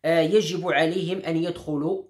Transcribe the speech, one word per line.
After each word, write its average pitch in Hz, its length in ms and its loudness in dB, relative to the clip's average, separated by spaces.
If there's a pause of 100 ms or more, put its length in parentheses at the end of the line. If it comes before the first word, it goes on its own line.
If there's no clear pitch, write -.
آه، 165 160 4
يجب 180 500 2
عليهم 165 480 0
أن 165 180 -4
يدخلوا 165 720 -4